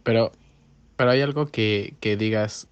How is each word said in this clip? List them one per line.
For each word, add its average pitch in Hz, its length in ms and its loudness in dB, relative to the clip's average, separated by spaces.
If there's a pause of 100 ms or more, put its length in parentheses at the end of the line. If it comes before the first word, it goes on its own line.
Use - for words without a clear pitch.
Pero, 113 300 2 (640)
pero 123 140 2
hay 131 120 4
algo 143 240 -2
que, 107 540 -2
que 104 160 0
digas 107 560 -2